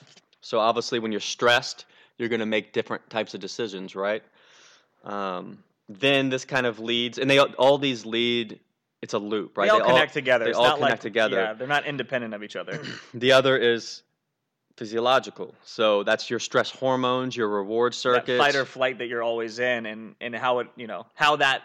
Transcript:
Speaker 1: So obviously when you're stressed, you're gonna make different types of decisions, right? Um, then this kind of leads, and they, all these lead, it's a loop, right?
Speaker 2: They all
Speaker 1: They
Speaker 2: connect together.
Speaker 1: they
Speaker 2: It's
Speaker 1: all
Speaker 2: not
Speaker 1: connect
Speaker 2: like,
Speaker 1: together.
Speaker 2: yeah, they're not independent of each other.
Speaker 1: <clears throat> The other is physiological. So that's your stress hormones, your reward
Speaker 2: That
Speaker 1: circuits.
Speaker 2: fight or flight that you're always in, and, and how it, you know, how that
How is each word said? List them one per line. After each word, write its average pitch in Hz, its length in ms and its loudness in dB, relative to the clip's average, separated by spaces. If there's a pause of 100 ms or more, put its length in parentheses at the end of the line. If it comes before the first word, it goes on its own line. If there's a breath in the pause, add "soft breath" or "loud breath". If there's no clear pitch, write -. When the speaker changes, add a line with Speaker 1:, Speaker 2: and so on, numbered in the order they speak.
(420)
Speaker 1:
So - 160 -2
obviously 117 420 0
when 110 120 -4
you're 101 80 -2
stressed, - 680 0 (320 soft breath)
you're 120 100 -4
gonna 113 180 -2
make 107 260 -2
different - 380 -6
types 110 240 -4
of 98 60 -10
decisions, 95 560 -8
right? 104 260 -2 (840 soft breath)
Um, 95 580 -8 (260)
then 135 400 2
this 131 160 -4
kind 127 220 -2
of 110 120 -2
leads, 120 400 -4
and 131 100 0
they, 139 120 6
all 139 380 4
these 127 280 -2
lead, 117 540 -2 (420)
it's - 120 -8
a 113 40 0
loop, 104 400 -4
right? 101 80 2
Speaker 2:
They 104 40 4
all 107 100 6
Speaker 1:
They 104 60 2
Speaker 2:
connect 147 260 4
together. 127 320 2
Speaker 1:
they 117 60 2
Speaker 2:
It's 107 80 0
Speaker 1:
all 120 80 6
Speaker 2:
not 151 120 4
Speaker 1:
connect 143 140 2
Speaker 2:
like, 110 80 -2
Speaker 1:
together. 107 360 0
Speaker 2:
yeah, 98 180 0
they're 127 120 -10
not 143 200 0
independent 123 480 -6
of 104 100 -12
each - 120 -16
other. 90 240 -8 (180)
Speaker 1:
<clears throat> - 160 -20
The 127 180 2
other 131 240 6
is 117 460 0 (760)
physiological. 113 760 -2 (100)
So 104 400 2
that's 110 260 0
your 117 80 -2
stress - 320 0
hormones, 127 640 -2
your 110 120 -2
reward 110 440 0
Speaker 2:
That - 40 -12
Speaker 1:
circuits. 123 420 0
Speaker 2:
fight 143 160 4
or 135 100 0
flight 131 340 -4
that 120 100 -8
you're 120 140 -4
always 117 360 -4
in, 123 280 -2
and, 110 340 -12
and 120 160 -8
how 123 240 0
it, 110 160 -8
you 120 100 -14
know, 101 280 -12
how 151 220 2
that 135 280 0